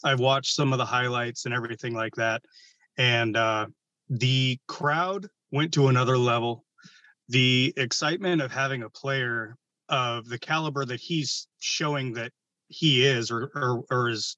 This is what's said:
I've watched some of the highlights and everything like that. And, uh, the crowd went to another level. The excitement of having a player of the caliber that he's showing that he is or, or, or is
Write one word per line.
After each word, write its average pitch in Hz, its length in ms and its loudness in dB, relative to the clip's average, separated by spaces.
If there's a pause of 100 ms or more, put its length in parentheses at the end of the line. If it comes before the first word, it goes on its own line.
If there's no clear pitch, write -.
I've 135 160 2
watched 131 340 2
some 135 180 2
of 131 60 2
the 127 60 -2
highlights 120 600 -2
and 120 80 -6
everything 117 420 -6
like 110 220 -4
that. 113 260 0 (560)
And, 117 380 2
uh, 110 300 2 (440)
the 127 580 0
crowd 180 600 -2 (220)
went 156 240 0
to 139 140 6
another 127 300 4
level. 120 460 0 (640)
The 127 480 4
excitement 160 640 0
of 123 100 -6
having 135 300 -4
a 110 80 -12
player 120 640 -4 (320)
of 120 400 -2
the 117 100 -8
caliber 156 460 -4
that 123 160 -6
he's - 480 -4 (100)
showing 143 560 -4
that 117 180 -8 (360)
he 135 360 4
is 120 260 2
or, 117 240 -4
or, 123 360 -2
or 123 200 0
is 107 280 -6